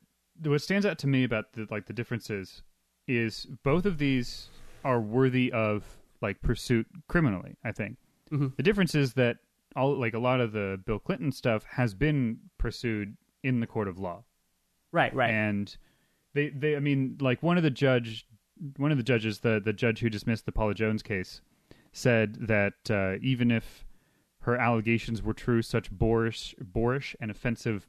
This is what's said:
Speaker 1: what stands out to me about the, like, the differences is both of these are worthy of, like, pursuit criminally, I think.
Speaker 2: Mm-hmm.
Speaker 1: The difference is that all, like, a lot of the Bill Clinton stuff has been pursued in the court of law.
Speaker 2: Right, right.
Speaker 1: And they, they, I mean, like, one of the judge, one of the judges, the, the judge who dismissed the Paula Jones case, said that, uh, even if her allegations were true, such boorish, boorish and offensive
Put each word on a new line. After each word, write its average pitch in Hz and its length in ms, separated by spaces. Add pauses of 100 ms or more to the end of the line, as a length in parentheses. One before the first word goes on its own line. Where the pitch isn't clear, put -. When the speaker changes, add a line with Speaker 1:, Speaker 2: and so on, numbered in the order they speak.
(440)
Speaker 1:
what 147 180
stands 196 240
out 165 140
to 139 80
me 131 160
about 113 300
the, 110 180
like, 104 160
the 113 60
differences 107 680 (460)
is 117 400 (160)
both 165 220
of 180 120
these 131 520 (360)
are 123 160
worthy 127 500
of, 107 320 (380)
like, 101 200
pursuit 117 440 (220)
criminally, 110 560
I 113 80
think. 107 260 (340)
Speaker 2:
Mm-hmm. 139 240
Speaker 1:
The 135 80
difference 196 300
is 139 200
that 120 240 (380)
all, 135 240
like, 113 140
a 113 60
lot 127 200
of 117 120
the 98 340
Bill 104 140
Clinton 165 320
stuff 113 320
has 117 320
been 127 420 (220)
pursued 107 580 (240)
in 127 200
the 117 60
court 107 200
of 90 100
law. 95 260 (680)
Speaker 2:
Right, 135 240
right. 117 160
Speaker 1:
And 104 440 (600)
they, 147 140
they, 147 260
I 143 40
mean, 139 400
like, 127 220
one 170 160
of 165 60
the 151 80
judge, 120 560 (500)
one 143 140
of 143 60
the 120 60
judges, 110 360
the, 110 200
the 104 140
judge 113 280
who 117 100
dismissed 110 340
the - 60
Paula 104 240
Jones 110 260
case, - 400 (540)
said 110 520
that, 101 260 (160)
uh, 95 320
even 123 300
if - 340 (560)
her 120 160
allegations 117 640
were 107 120
true, 117 280
such - 300
boorish, 113 680
boorish 120 600
and 110 80
offensive 113 600